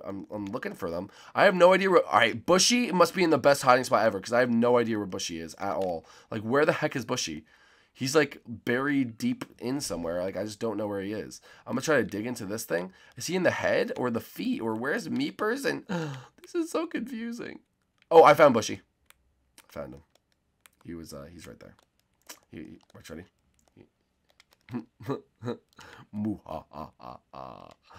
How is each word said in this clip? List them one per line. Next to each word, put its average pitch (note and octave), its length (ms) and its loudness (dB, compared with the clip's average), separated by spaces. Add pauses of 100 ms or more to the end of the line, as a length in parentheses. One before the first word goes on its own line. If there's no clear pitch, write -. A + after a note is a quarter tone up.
I'm, G2 240 -12
I'm G#2 160 -8
looking G2+ 280 -8
for F2+ 160 -8
them. F2 200 -8 (240)
I D3+ 100 4
have G3 100 6
no F3+ 200 8
idea F#3+ 160 2
where, E3+ 160 6
all D#2 120 2
right, A2+ 280 2
Bushy F#3 460 2
must F3 220 4
be F#3+ 100 0
in E3 60 4
the C#3+ 80 6
best C#3 240 4
hiding B2+ 220 6
spot A#2+ 220 4
ever G2 140 0
'cause G#2 120 -8
I A#2+ 80 4
have B2+ 100 2
no A#2+ 280 4
idea A2+ 180 0
where G#2 100 -4
Bushy F#2 320 -8
is E2 200 -12
at F#2+ 160 -4
all. E2+ 320 -4 (240)
Like, A2 120 -6
where C3 220 2
the E3 80 4
heck D3 240 -4
is A#2+ 80 -6
Bushy? E2 400 -6 (500)
He's, C3+ 220 -4
like, D3 300 2
buried B2 720 -2
deep A#2+ 260 -4 (140)
in C3+ 220 -6
somewhere. E2+ 420 -6
Like, F#2+ 140 -6
I F#2+ 80 -4
just G#2+ 140 -10
don't A2+ 180 -4
know G#2+ 100 -4
where G2+ 160 -4
he G2 100 -6
is. D#2+ 280 -10 (260)
I'm A#2 80 -6
gonna C3 80 -4
try D#3 140 2
to A#2 80 2
dig G2+ 220 -6
into A2+ 200 -8
this G#2+ 180 -8
thing. - 280 -6 (240)
Is A#2 100 -10
he E3 100 -4
in F#3 60 -2
the C#3+ 80 4
head A2 460 0
or B2 140 -2
the A2+ 100 -2
feet A3 400 -6
or A2+ 140 -4
where's D#3 340 -6
Meepers? F#3+ 560 -4
And C#3+ 220 -6
<gasps> D3+ 560 -10
this - 120 -16
is E4 160 -4
so E4 160 -4
confusing. A#3 720 -10 (500)
Oh, D#3+ 140 10
I D3 100 10
found D3 200 8
Bushy. G#2+ 260 -2 (880)
I - 40 -20
found C#2 220 -12
him. C#2+ 80 -20 (840)
He E2+ 100 -14
was, E2 180 -16
uh, C#2+ 200 -16
he's D#2+ 140 -20
right B1 140 -20
there. G1+ 160 -20 (720)
He, F#2+ 80 -16
he, - 200 -16 (160)
watch, - 160 -20
ready? E2 140 -14 (520)
He - 80 -20 (880)
<laughs> A#2 400 -12 (1000)
Moo-ha-ha-ha. C2+ 1600 -10 (300)